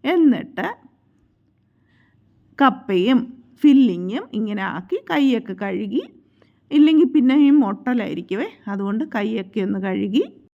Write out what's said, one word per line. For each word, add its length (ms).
എന്നിട്ട് 540
കപ്പയും 580
ഫില്ലിങ്ങും 600
ഇങ്ങനെ 260
ആക്കി 240
കൈയൊക്കെ 520
കഴുകി, 380
ഇല്ലെങ്കിൽ 380
പിന്നെ 200
ഈ 40
മൊട്ടലായിരിക്കുവേ, 840
അതുകൊണ്ട് 300
കൈയൊക്കെ 520
ഒന്ന് 180
കഴുകി 380